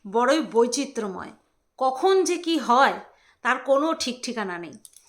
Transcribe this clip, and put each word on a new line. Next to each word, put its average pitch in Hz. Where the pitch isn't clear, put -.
বড়ই 247
বৈচিত্র্যময়, 220
কখন 339
যে 339
কি 330
হয় 233
তার 247
কোনো 277
ঠিক 254
ঠিকানা 208
নেই। 170